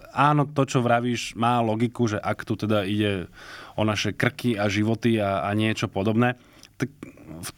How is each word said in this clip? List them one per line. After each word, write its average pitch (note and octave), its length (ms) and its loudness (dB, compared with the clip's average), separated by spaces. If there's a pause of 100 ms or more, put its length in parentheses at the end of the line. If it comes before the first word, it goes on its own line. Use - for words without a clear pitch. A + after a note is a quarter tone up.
(140)
Áno, D3 320 4
to, C#3+ 240 0
čo B2 160 0
vravíš, A#2+ 480 0
má A#2 240 2
logiku, A#2 480 0
že G#2 160 -2
ak - 240 -4
tu A2 80 -2
teda G#2 320 0
ide G2+ 400 0 (480)
o G#2+ 80 0
naše G#2 320 0
krky A#2+ 400 0
a G2+ 160 0
životy A2 480 2
a, G2 240 0
a G2 80 -2
niečo G#2+ 400 0
podobné, A2+ 480 2 (400)
tak - 160 -4 (480)
v - 160 -12